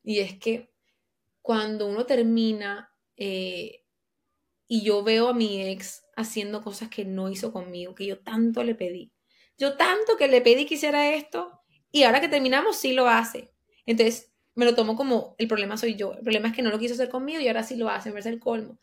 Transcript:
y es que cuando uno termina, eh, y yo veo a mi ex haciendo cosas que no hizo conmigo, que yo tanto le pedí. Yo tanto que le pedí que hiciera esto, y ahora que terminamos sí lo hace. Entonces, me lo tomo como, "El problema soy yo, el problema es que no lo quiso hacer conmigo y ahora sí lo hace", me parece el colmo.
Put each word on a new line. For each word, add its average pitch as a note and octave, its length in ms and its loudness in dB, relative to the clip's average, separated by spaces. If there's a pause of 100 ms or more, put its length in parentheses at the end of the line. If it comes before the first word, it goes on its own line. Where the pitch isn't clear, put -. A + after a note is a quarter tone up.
y G#3+ 160 -2
es F#3+ 200 -4
que A3+ 340 -4 (680)
cuando G#3+ 460 -2
uno G#3+ 180 -4
termina, A3 880 0 (220)
eh, F#3 680 -8 (840)
y A3+ 160 0
yo G3+ 200 2
veo A3+ 260 4
a B3+ 40 0
mi G#3+ 360 0
ex - 360 -12 (100)
haciendo G#3+ 480 -6
cosas A3 260 -12
que G3+ 160 -8
no F#3+ 240 -4
hizo G3 240 -8
conmigo, F3+ 420 -12
que F#3+ 100 -10
yo G3 140 -8
tanto A3+ 440 0
le A#3 120 -2
pedí. F3+ 380 -8 (440)
Yo C#4 200 -2
tanto G#4 400 2
que C#4+ 100 4
le B3+ 140 8
pedí B3 240 6
que D#4 100 -4
hiciera D4 400 2
esto, E4+ 460 -8 (300)
y C#4+ 120 6
ahora B3+ 180 6
que E4+ 80 0
terminamos C#4+ 480 2
sí C4 160 0
lo B3+ 140 4
hace. A3+ 460 0 (320)
Entonces, A3+ 480 0 (220)
me A#3+ 100 2
lo A#3 100 6
tomo A3+ 220 2
como, B3+ 420 0
"El A3+ 80 0
problema G#3 300 -2
soy A3+ 180 -2
yo, G3+ 180 -6
el - 100 -14
problema A3 260 0
es A3+ 60 -6
que C4 80 -4
no A3+ 80 2
lo G#3+ 80 -2
quiso A#3+ 160 -2
hacer B3 140 -2
conmigo C4+ 300 -6
y C4+ 80 0
ahora A3+ 160 0
sí B3+ 140 -8
lo A3+ 120 -2
hace", G3+ 200 -6
me G#3 40 -10
parece G#3 160 -8
el A#3 100 -6
colmo. A3+ 440 -6